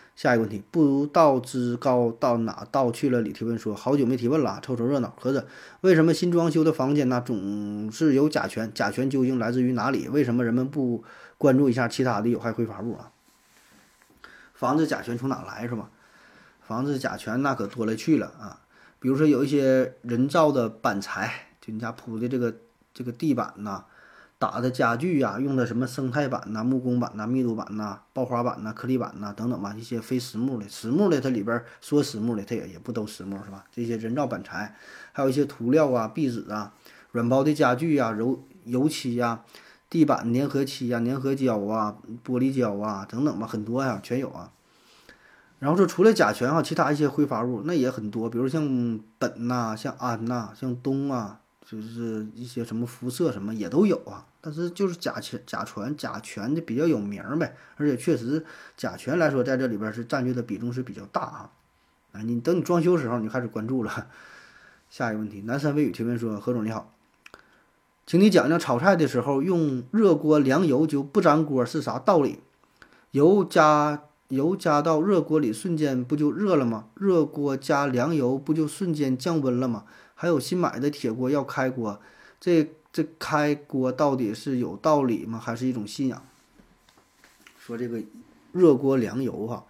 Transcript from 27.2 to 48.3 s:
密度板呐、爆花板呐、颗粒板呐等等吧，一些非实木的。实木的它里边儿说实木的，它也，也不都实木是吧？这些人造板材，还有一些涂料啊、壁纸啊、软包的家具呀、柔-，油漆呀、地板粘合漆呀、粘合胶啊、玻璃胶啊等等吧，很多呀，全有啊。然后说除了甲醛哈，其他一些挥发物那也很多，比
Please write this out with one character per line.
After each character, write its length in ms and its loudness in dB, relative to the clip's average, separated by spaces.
密 160 0
度 140 0
板 220 -8
呐、 240 -8
爆 140 -4
花 180 -2
板 180 -4
呐、 120 -8
颗 160 -8
粒 80 0
板 240 -6
呐 120 -10
等 160 -6
等 120 -4
吧， 120 -8
一 80 -14
些 200 -8
非 180 -4
实 180 -10
木 220 -2
的。 80 -12
实 220 -10
木 180 4
的 140 2
它 80 -2
里 120 -2
边 140 -2
儿 100 -6
说 240 2
实 160 -8
木 160 -2
的， 80 -6
它 100 -10
也， 140 -6
也 100 -16
不 140 -12
都 160 -4
实 160 -16
木 220 -8
是 40 -18
吧？ 220 -18
这 140 -8
些 100 -4
人 180 -6
造 140 -2
板 160 -6
材， 320 -10
还 100 -4
有 60 2
一 20 2
些 140 2
涂 260 -4
料 200 4
啊、 180 0
壁 200 -2
纸 220 -8
啊、 220 -8
软 160 0
包 120 4
的 120 4
家 200 4
具 220 0
呀、 160 0
柔-， 320 -2
油 240 2
漆 260 -4
呀、 300 -2
地 140 4
板 300 2
粘 160 0
合 160 0
漆 240 -6
呀、 100 -2
粘 180 -2
合 160 -2
胶 260 0
啊、 360 -2
玻 120 -2
璃 160 2
胶 200 0
啊 360 -6
等 140 -4
等 160 0
吧， 80 -6
很 160 -6
多 180 -4
呀， 220 -2
全 160 -4
有 120 -4
啊。 200 -16
然 120 0
后 60 2
说 100 6
除 160 2
了 100 10
甲 200 4
醛 200 0
哈， 80 2
其 140 -4
他 160 2
一 60 0
些 100 4
挥 180 0
发 200 -2
物 180 -4
那 100 -2
也 160 2
很 220 -6
多， 180 -4
比 80 -6